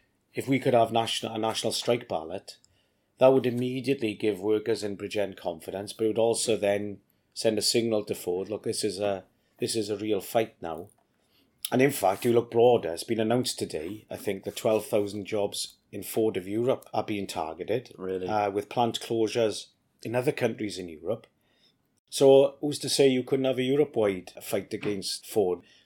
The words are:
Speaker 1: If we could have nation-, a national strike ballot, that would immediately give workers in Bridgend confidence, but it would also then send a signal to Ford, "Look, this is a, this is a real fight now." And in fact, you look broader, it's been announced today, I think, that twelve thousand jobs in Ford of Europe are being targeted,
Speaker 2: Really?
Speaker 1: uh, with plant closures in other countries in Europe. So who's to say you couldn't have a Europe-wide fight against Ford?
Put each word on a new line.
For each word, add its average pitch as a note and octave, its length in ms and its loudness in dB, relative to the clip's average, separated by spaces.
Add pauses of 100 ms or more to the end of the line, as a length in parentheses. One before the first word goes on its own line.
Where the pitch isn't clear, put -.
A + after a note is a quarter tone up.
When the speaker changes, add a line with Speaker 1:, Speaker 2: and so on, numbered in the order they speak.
(340)
Speaker 1:
If A#2+ 160 -6
we C3+ 100 4
could C3 140 2
have A2+ 180 6
nation-, A2+ 400 -2
a A2+ 60 -6
national A2 340 -2
strike A#2+ 380 -2
ballot, E2+ 480 -8 (640)
that C3 120 10
would C3 140 4
immediately B2 680 -2
give G2+ 280 0
workers G#2+ 420 0
in G2+ 140 -6
Bridgend G2 400 -4
confidence, F#2 560 -8
but - 100 -4
it A2 40 2
would G#2+ 100 0
also A2+ 400 2
then G2+ 420 0 (340)
send A2 240 0
a G2+ 40 -2
signal A2+ 440 2
to G#2+ 100 -4
Ford, F#2+ 340 -4
"Look, G#2 140 -6
this A2 200 -4
is G2 160 -2
a, G2+ 240 -2 (360)
this A#2+ 160 -2
is G#2+ 140 -2
a G#2+ 80 0
real G#2+ 220 0
fight A2 420 -2
now." E2+ 280 -8 (800)
And B2 100 4
in C#3+ 100 6
fact, - 340 0
you A#2+ 80 4
look A#2 180 2
broader, A2+ 420 4
it's E2+ 120 -10
been A2+ 160 -2
announced A#2+ 360 0
today, G2 540 -8
I - 60 -12
think, G2 260 -6
that - 140 -8
twelve A2 280 0
thousand G#2 400 -2
jobs - 500 -4 (180)
in G2+ 100 -10
Ford A2 320 0
of F2+ 120 -4
Europe A#2 460 -2
are G#2+ 120 -2
being G2+ 200 -4
targeted, F2 720 -6
Speaker 2:
Really? F#2 300 -6
Speaker 1:
uh, G#2 240 0
with G2+ 160 -2
plant A#2 320 0
closures A2+ 680 0 (360)
in A2+ 100 -6
other B2+ 200 0
countries G#2+ 440 -2
in F#2 120 -10
Europe. E2 360 -8 (840)
So C3+ 500 8
who's D3 200 -4
to C#3 100 -6
say C#3 180 6
you B2+ 160 4
couldn't C3+ 220 0
have C3 120 0
a B2+ 60 0
Europe-wide B2+ 800 0
fight G2+ 320 -4
against G2+ 520 -6
Ford? F2+ 340 0 (260)